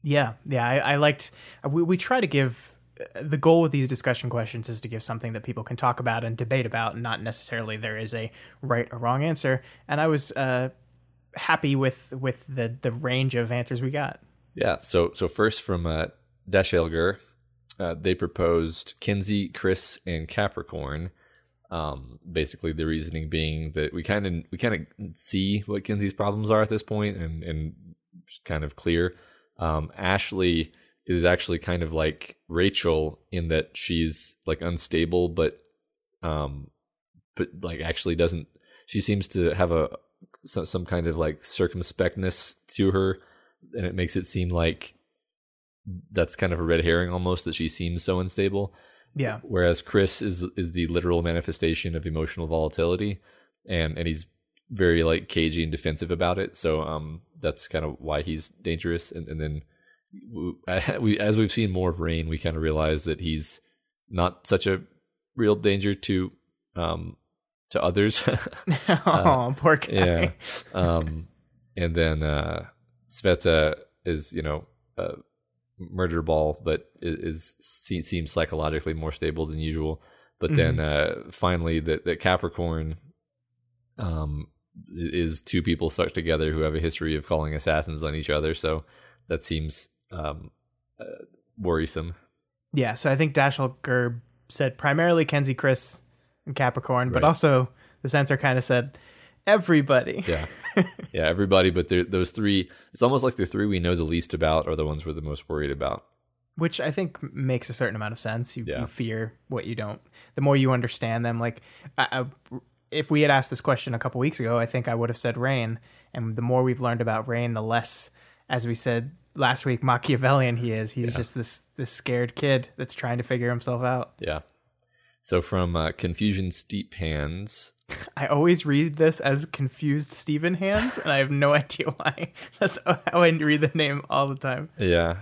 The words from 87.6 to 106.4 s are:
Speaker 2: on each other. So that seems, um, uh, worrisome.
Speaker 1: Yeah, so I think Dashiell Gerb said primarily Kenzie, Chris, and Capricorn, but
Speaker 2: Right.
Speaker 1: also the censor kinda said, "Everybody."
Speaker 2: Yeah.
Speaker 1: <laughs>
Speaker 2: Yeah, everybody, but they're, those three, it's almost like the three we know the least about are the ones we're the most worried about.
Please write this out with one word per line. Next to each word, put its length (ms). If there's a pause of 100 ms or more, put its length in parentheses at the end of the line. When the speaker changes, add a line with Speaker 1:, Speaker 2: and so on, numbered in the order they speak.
Speaker 2:
on 120
each 140
other. 240
So 320 (420)
that 160
seems, 460 (220)
um, 400 (480)
uh, 60 (520)
worrisome. 580 (580)
Speaker 1:
Yeah, 200
so 180
I 40
think 180
Dashiell 500
Gerb 380 (280)
said 280
primarily 480
Kenzie, 280
Chris, 480 (440)
and 100
Capricorn, 540
but 140
Speaker 2:
Right. 40
Speaker 1:
also 420 (320)
the 80
censor 280
kinda 240
said, 360 (500)
"Everybody." 800
Speaker 2:
Yeah. 180 (300)
Speaker 1:
<laughs> 100 (260)
Speaker 2:
Yeah, 160
everybody, 440
but 180
they're, 140
those 260
three, 400 (240)
it's 80
almost 220
like 120
the 120
three 180
we 140
know 160
the 80
least 320
about 320
are 80
the 100
ones 200
we're 80
the 80
most 280
worried 220
about. 340 (500)